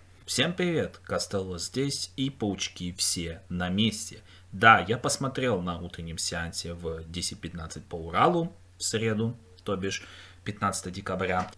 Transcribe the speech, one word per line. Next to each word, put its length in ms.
Всем 300
привет, 500
Костелло 540
здесь 580
и 140
паучки 680
все 540
на 180
месте. 520
Да, 380
я 80
посмотрел 640
на 180
утреннем 380
сеансе 560
в 320
десять 340
пятнадцать 460
по 120
Уралу 540
в 40
среду, 540
то 140
бишь 260
пятнадцатое 500
декабря. 640